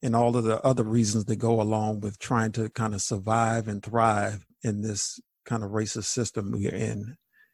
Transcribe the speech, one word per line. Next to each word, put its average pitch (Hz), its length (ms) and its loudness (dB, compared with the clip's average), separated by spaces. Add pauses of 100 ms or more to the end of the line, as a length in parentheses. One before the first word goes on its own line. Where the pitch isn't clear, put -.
and 117 120 2
all 120 220 4
of 117 60 2
the 110 200 2
other 127 200 4
reasons 110 420 2
that 110 120 -2
go 113 220 2
along 107 400 0
with 104 200 -8
trying 110 320 0
to 110 180 -2
kind 110 240 -2
of 98 80 -4
survive 113 640 0
and 104 140 -4
thrive 104 640 0 (160)
in 104 220 -2
this 104 360 -4 (240)
kind 113 200 -4
of 98 80 -6
racist 107 340 -4
system 107 460 -2
we 104 160 -2
are - 80 -2
in, 110 420 -4 (360)